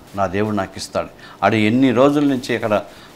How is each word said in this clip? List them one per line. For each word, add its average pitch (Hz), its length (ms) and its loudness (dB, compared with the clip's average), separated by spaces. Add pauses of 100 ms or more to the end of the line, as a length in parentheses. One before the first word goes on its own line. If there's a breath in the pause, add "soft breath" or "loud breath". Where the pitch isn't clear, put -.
(180)
నా 101 80 -2
దేవుడు 104 300 -2
నాకు 95 220 -4
ఇస్తాడు. 87 300 -8 (360 loud breath)
ఆడు 104 120 2
ఎన్ని 117 360 2
రోజుల 143 320 2
నుంచి 131 320 -2
ఇక్కడ 107 260 -2 (340 soft breath)